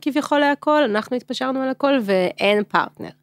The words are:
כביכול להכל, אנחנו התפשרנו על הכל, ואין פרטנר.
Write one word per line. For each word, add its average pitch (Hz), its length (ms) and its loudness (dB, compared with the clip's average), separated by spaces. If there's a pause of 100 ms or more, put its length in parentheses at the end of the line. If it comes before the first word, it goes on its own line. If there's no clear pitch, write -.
כביכול 294 380 0
להכל, 294 440 2
אנחנו 214 320 -2
התפשרנו 262 460 -4
על 262 80 -2
הכל, 277 240 0 (100)
ואין 196 600 2
פרטנר. - 460 -2 (140)